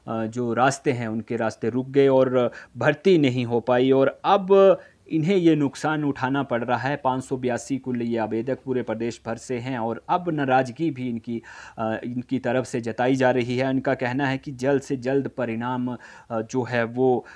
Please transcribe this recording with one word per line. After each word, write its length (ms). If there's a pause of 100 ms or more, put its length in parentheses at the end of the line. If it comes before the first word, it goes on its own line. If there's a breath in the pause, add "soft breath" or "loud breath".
अ, 180
जो 280
रास्ते 380
हैं, 160
उनके 280
रास्ते 340
रुक 180
गए 200
और 440 (240 loud breath)
भर्ती 420
नहीं 260
हो 160
पाई। 300
और 340
अब 540 (320 loud breath)
इन्हें 260
ये 200
नुकसान 480
उठाना 380
पड़ 220
रहा 240
है। 80
पाँच 280
सौ 120
बयासी 420
कुल 240
ये 160
आवेदक 460
पूरे 180
प्रदेश 440
भर 100
से 220
हैं 200
और 300
अब 220
नाराज़गी 600
भी 180
इनकी, 340 (360 loud breath)
अ, 260
इनकी 340
तरफ 280
से 140
जताई 340
जा 160
रही 260
है। 140
इनका 240
कहना 320
है 120
कि 140
जल्द 300
से 140
जल्द 320
परिणाम, 640
अ, 40 (360 loud breath)
जो 300
है 220
वो, 520